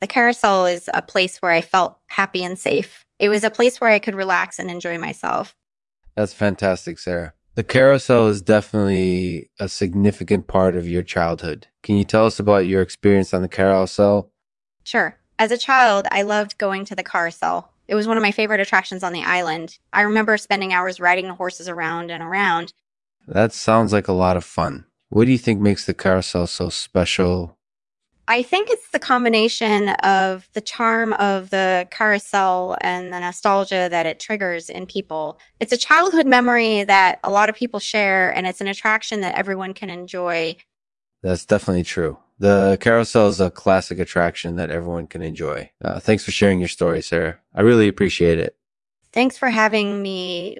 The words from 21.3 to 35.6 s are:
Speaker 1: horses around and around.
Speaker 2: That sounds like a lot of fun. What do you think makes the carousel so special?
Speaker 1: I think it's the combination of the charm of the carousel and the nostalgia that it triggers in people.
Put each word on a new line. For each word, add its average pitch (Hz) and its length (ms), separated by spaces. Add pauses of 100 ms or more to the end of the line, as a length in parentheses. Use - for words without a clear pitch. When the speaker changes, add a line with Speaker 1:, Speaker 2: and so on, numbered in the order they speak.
Speaker 1:
horses 180 320
around 170 440
and 165 120
around. 175 520 (520)
Speaker 2:
That 110 280
sounds 113 360
like 101 160
a 98 60
lot 92 240
of 85 80
fun. - 400 (240)
What 107 160
do 131 80
you 123 60
think 110 200
makes 101 280
the 90 80
carousel 90 540
so 92 200
special? 90 880 (720)
Speaker 1:
I 240 140
think 403 280
it's 453 200
the 294 80
combination 226 920
of 190 600
the 214 80
charm 226 520
of 196 380
the 185 420
carousel 190 880
and 180 320
the 180 80
nostalgia 190 680
that 170 160
it 160 140
triggers 185 500
in 185 180
people. 160 520 (220)